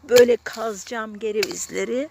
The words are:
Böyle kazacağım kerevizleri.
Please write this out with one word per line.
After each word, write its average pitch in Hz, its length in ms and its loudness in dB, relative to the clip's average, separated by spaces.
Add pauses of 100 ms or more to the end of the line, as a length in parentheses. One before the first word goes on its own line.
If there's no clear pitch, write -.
Böyle 240 280 8
kazacağım 220 800 -8
kerevizleri. 214 920 -4